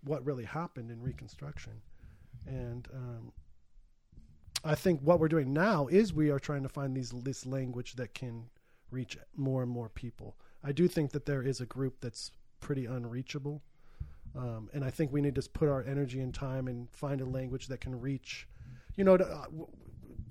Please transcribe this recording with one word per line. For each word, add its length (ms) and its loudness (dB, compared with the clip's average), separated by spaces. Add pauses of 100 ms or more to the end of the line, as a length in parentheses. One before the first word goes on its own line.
what 220 -4
really 200 -2
happened 460 -6
in 100 -10
Reconstruction. 800 -8 (680)
And, 460 -6
um, 380 -8 (1300)
I 120 2
think 260 4
what 180 8
we're 80 6
doing 260 4
now 340 4
is 260 6
we 160 4
are 100 4
trying 240 -2
to 60 -4
find 260 -2
these, 140 -2 (140)
this 240 -4
language 480 -4
that 180 -6
can 360 -8 (420)
reach 260 -6 (180)
more 280 2
and 80 -2
more 180 -4
people. 460 -10 (280)
I 80 0
do 160 6
think 240 2
that 140 -4
there 160 2
is 200 0
a 40 -4
group 360 -2
that's 300 -8 (280)
pretty 260 -2
unreachable. 800 -4 (760)
Um, 360 -4
and 120 0
I 60 2
think 200 2
we 100 4
need 140 4
to 140 0
put 180 4
our 160 4
energy 380 0
and 120 -2
time 340 -2
and 240 -4
find 300 -2
a 40 -2
language 420 -4
that 140 -6
can 180 -4
reach, 480 -4 (480)
you 80 4
know, 140 12
to, 80 6
uh, 200 -4
w-, 220 -10 (640)